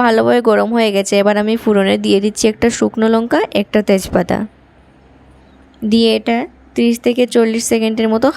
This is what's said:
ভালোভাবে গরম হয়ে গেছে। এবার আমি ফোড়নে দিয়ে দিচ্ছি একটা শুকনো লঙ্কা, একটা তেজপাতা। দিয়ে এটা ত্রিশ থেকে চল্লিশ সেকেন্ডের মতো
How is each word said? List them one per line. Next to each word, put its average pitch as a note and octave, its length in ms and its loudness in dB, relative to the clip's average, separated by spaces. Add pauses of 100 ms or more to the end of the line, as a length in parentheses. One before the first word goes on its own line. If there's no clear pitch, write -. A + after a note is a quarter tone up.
ভালোভাবে A#3 460 2
গরম G#3 280 2
হয়ে A3 200 2
গেছে। G3 260 -2
এবার G3+ 200 2
আমি A3 200 -2
ফোড়নে G3+ 420 2
দিয়ে G#3 200 2
দিচ্ছি G#3+ 280 -2
একটা A3+ 160 0 (100)
শুকনো A3 360 0
লঙ্কা, A#3+ 260 0 (220)
একটা G#3+ 260 -2
তেজপাতা। F#3 500 -2 (1400)
দিয়ে A3+ 360 2
এটা A#3 200 -2 (360)
ত্রিশ A#3 200 0 (120)
থেকে A#3+ 160 0 (120)
চল্লিশ A3+ 360 0
সেকেন্ডের A3 420 -2
মতো A3+ 140 0 (100)